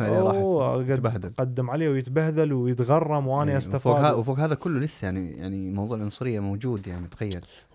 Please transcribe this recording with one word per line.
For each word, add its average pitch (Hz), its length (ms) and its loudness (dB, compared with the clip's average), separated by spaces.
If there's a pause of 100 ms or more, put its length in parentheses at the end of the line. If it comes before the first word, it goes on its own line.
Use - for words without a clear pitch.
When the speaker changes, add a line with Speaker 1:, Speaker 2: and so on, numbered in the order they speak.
Speaker 1:
عليه 107 140 2
راح 190 160 4
Speaker 2:
أوه، 165 420 2
قد 131 200 0
Speaker 1:
تبهدل. 110 420 -2
Speaker 2:
قدم 127 320 -2
عليه 156 180 0
ويتبهدل 151 640 2
ويتغرم 135 760 2
وأنا 143 260 2
Speaker 1:
إي، 139 40 2
Speaker 2:
أستفاد. 123 380 2
Speaker 1:
وفوق 143 120 4
ها-، 143 80 4
وفوق 123 240 0
هذا 151 160 2
كله 156 260 -2
لسه 151 240 -4
يعني، 95 260 -4
يعني 92 400 -6
موضوع 104 260 -2
العنصرية 107 440 -4
موجود 101 460 -4
يعني، 87 220 -8
تخيل. 95 360 -6 (300)